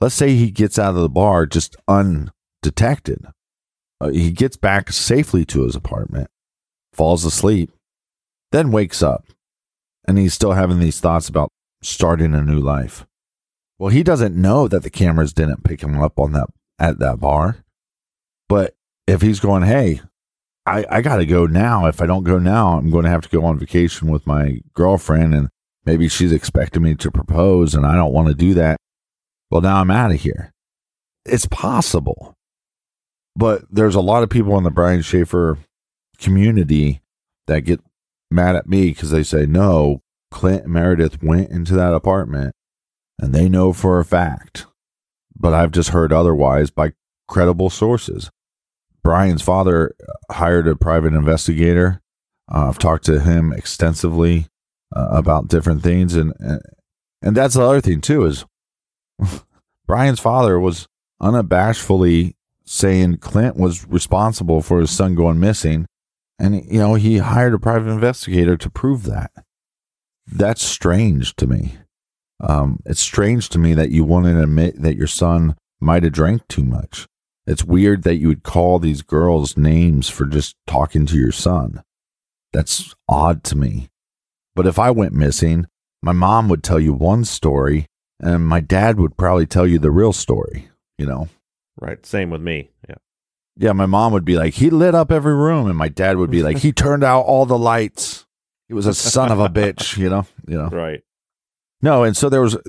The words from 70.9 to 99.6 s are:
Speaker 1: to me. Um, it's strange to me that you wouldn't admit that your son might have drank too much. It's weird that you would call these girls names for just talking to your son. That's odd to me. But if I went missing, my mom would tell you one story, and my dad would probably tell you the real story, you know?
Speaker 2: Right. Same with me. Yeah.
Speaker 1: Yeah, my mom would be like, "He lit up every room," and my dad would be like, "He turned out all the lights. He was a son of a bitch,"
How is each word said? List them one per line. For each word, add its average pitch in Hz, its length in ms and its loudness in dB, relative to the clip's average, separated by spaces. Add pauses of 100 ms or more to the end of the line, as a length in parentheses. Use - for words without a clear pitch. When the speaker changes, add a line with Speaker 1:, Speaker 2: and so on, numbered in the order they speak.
Speaker 1:
to 73 100 -2
me. 60 300 -4 (640)
Um, 71 460 -2
it's - 140 -4
strange 107 500 -2
to 85 80 -2
me 82 160 4
that 78 160 2
you 80 140 2
wouldn't 85 380 2
admit 76 400 0
that 78 140 0
your 78 100 -2
son 85 500 0 (240)
might 82 220 2
have 80 100 2
drank 80 360 -2
too - 160 -4
much. - 420 -6 (400)
It's 76 180 -4
weird 95 400 2
that 87 120 0
you 78 120 0
would 76 140 0
call 90 360 0
these 76 240 -2
girls 78 540 0
names 78 520 2
for - 160 -6
just 73 320 -4 (100)
talking 76 400 -2
to 80 100 0
your 64 160 0
son. 82 500 -4 (720)
That's - 420 -6 (140)
odd 78 360 0
to - 120 -6
me. 64 320 -4 (640)
But 92 120 0
if 92 120 0
I 120 120 4
went 110 220 0
missing, 80 540 0 (360)
my 85 100 -2
mom 101 360 2
would 82 140 0
tell 80 180 0
you 78 120 2
one 90 320 0
story, 73 600 -2 (320)
and 85 280 0
my 82 140 0
dad 101 380 0
would 80 180 0
probably 90 300 0
tell 90 200 2
you 85 120 2
the 73 120 0
real 98 220 4
story, - 560 -6 (300)
you 73 80 -6
know? 69 220 -8 (520)
Speaker 2:
Right. - 240 -14
Same 95 260 -6
with 80 120 -10
me. 80 280 -8 (180)
Yeah. - 80 -20 (600)
Speaker 1:
Yeah, 107 160 2
my 95 140 0
mom 107 260 2
would 95 120 0
be 87 120 2
like, 80 180 0
"He 156 160 2
lit 170 240 4
up 165 160 2
every 151 240 0
room," 147 320 0
and 90 100 -2
my 78 120 -2
dad 95 280 -2
would 90 140 -2
be 85 120 0
like, 78 160 -2
"He 143 140 0
turned 143 320 0
out 131 180 2
all 135 240 2
the 123 120 0
lights. 117 680 -4 (420)
He 110 60 -12
was 101 120 -2
a 104 80 0
son 127 360 -2
of 104 100 0
a 104 80 2
bitch," 101 500 -4